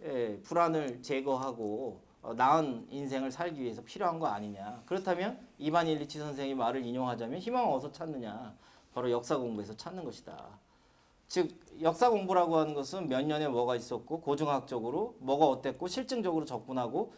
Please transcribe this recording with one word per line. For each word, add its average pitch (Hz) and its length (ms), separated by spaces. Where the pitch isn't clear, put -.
에, 117 400
불안을 156 600
제거하고, 127 1000
어, 113 100
나은 131 580
인생을 135 420
살기 165 280
위해서 117 220
필요한 170 360
거 160 100
아니냐. 104 580
그렇다면 190 600
이반 165 300
일리치 151 300
선생의 139 360
말을 127 300
인용하자면 123 560
희망을 226 340
어디서 139 180
찾느냐? 120 640
바로 123 160
역사 120 260
공부에서 110 400
찾는 180 280
것이다. 160 540
즉 165 140
역사 170 280
공부라고 180 480
하는 156 160
것은 143 340
몇 127 140
년에 151 260
뭐가 123 260
있었고 120 460
고증학적으로 143 960
뭐가 139 280
어땠고 131 420
실증적으로 180 560
접근하고 127 720